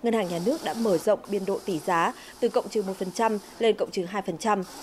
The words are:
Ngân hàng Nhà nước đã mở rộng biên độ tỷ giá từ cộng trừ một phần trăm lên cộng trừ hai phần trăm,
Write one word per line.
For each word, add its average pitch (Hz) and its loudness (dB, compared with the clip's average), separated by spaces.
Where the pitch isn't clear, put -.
Ngân 233 2
hàng 202 0
Nhà 170 -2
nước 302 2
đã - -2
mở 220 2
rộng 208 4
biên 202 -2
độ 190 0
tỷ 175 -2
giá 175 2
từ 240 2
cộng 240 0
trừ 214 0
một 190 -2
phần 185 -4
trăm 226 2
lên 220 4
cộng 175 -2
trừ 180 -2
hai 190 -4
phần 170 -6
trăm, 208 2